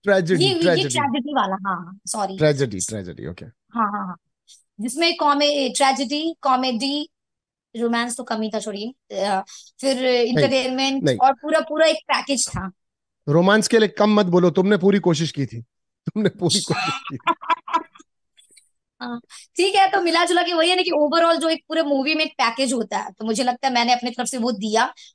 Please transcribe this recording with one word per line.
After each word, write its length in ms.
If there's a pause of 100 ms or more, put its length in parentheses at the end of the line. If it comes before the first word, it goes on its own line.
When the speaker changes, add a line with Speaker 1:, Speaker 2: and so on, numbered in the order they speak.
Speaker 1:
ट्रेजेडी, 420
Speaker 2:
ये, 100
ये 80
Speaker 1:
ट्रेजेडी। 260
Speaker 2:
ट्रेजेडी 460
वाला, 200
हाँ, 220
हाँ, 300
सॉरी। 320
Speaker 1:
ट्रेजेडी, 400
ट्रेजेडी, 480
ओके। 180
Speaker 2:
हाँ, 480
हाँ, 140
हाँ। 100 (640)
जिसमें 360
कॉमे-, 600
ट्रेजेडी, 640
कॉमेडी, 680 (680)
रोमांस 400
तो 60
कम 200
ही 120
था, 60
छोड़िए। 560
अ, 280 (360)
फिर 160
Speaker 1:
नहीं, 160
Speaker 2:
एंटरटेनमेंट 920
Speaker 1:
नहीं। 120
Speaker 2:
और 160
पूरा, 280
पूरा 260
एक 100
पैकेज 520
था। 220 (580)
Speaker 1:
रोमांस 400
के 100
लिए 100
कम 220
मत 160
बोलो, 240
तुमने 260
पूरी 220
कोशिश 320
की 160
थी, 160 (460)
तुमने 200
पूरी 320
कोशिश 340
की 220
थी। 160
Speaker 2:
<laughs> 100 (1600)
हाँ, 180 (360)
ठीक 180
है, 160
तो 100
मिला 240
जुला 180
के 100
वही 180
है 60
ना 60
कि 80
overall 520
जो 60
एक 200
पूरे 140
मूवी 320
में 100
एक 80
पैकेज 400
होता 260
है, 140
तो 120
मुझे 180
लगता 260
है 60
मैंने 180
अपनी 180
तरफ 160
से 120
वो 140
दिया, 420 (200)